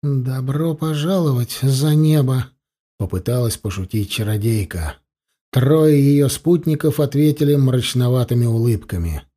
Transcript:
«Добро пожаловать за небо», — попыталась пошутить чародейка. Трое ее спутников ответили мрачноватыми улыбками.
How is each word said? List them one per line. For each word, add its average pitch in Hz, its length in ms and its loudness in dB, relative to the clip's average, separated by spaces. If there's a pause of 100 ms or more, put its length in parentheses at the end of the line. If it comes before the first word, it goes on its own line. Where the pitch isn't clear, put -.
«Добро 135 720 -4
пожаловать 156 880 -2
за 135 320 2
небо», — 151 540 2 (500)
попыталась 113 600 -2
пошутить 98 520 -6
чародейка. 104 880 -4 (560)
Трое 151 480 4
ее 143 300 4
спутников 160 720 0
ответили 147 560 2
мрачноватыми 123 880 0
улыбками. 101 800 -2 (140)